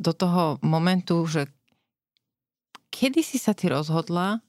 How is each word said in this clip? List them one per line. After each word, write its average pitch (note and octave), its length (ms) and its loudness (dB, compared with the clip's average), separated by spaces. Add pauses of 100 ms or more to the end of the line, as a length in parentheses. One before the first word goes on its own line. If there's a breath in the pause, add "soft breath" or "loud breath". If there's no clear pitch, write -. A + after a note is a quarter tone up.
do E3+ 80 0
toho E3+ 500 0
momentu, E3+ 680 2
že D3+ 160 -2 (1400)
kedy C#4 320 0
si - 160 -4
sa G#3+ 160 0
ty F3+ 160 0
rozhodla E3 800 -2